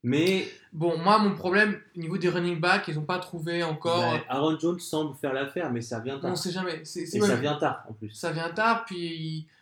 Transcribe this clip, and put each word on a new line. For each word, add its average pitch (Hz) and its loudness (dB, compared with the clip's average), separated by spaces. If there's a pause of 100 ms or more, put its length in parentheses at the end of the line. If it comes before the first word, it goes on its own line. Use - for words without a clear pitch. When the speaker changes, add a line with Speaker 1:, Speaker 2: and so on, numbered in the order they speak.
Speaker 1:
Mais 165 4 (240)
Speaker 2:
Bon, 165 0
moi, 196 6
mon 202 4
problème, 202 2 (160)
au 175 -10
niveau 160 -4
des 175 2
running 175 0
backs, 190 2
ils 156 -4
ont 151 -4
pas 180 -2
trouvé 170 -4
encore. 170 0 (140)
Speaker 1:
Ouais, - -2
Aaron 151 2
Jones 175 0
semble 151 -4
faire 135 -4
l'affaire, 139 -4
mais 117 -2
ça 117 -6
vient 131 -6
tard. 175 -4
Speaker 2:
On 180 -2
sait 170 -4
jamais. 170 -4
C'est, 160 -8
c'est, 156 -4
Speaker 1:
Et 208 4
Speaker 2:
ouais, 208 4
Speaker 1:
ça - 4
Speaker 2:
mais 117 0
Speaker 1:
vient 147 0
tard, 139 -2
en 113 -12
plus. 107 -12
Speaker 2:
ça 170 -6
vient 165 -2
tard, 226 2
puis 160 -6 (160)